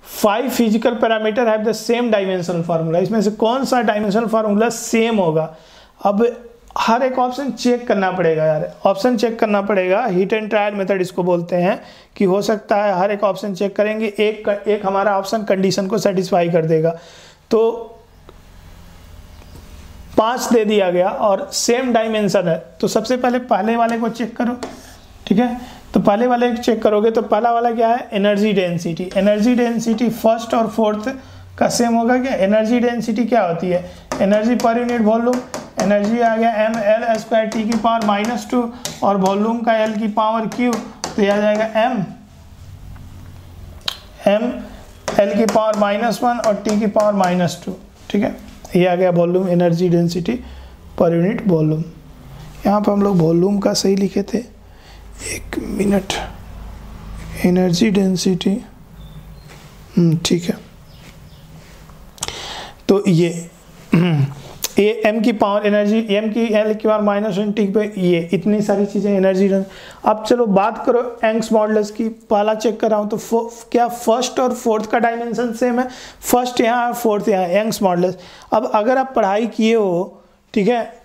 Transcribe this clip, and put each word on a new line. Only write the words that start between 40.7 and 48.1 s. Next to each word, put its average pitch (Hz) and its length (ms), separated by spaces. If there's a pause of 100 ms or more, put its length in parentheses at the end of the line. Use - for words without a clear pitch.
तो - 500
ये 196 80
आ 202 60
जाएगा 214 280 (160)
एम, 233 240 (2250)
एम 208 160 (800)
L 202 160
की 226 100
power 214 320
minus 208 440
one 240 160
और 220 160 (100)
T 214 160
की 220 80
power 208 280
minus 180 480
two, 185 100 (360)